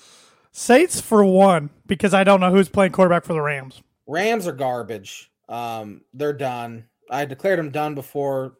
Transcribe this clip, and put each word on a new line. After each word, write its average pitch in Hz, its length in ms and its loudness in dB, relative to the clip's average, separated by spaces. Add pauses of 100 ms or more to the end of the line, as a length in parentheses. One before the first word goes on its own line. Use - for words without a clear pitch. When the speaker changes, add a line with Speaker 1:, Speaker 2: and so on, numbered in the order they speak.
(520)
Speaker 1:
Saints - 480 2
for 208 240 4
one, 185 460 4 (180)
because 196 260 0
I 196 80 4
don't 190 160 4
know 180 140 2
who's 190 160 4
playing 190 240 0
quarterback 175 320 2
for - 80 -6
the 160 80 -2
Rams. 139 420 -8 (240)
Speaker 2:
Rams 190 400 -4
are 160 60 -6
garbage. 120 800 -8 (160)
Um, 113 540 -12 (120)
they're 147 180 -4
done. 120 520 -8 (260)
I 143 140 -4
declared 170 340 -2
them 156 120 -6
done 151 260 -6
before, 135 640 -6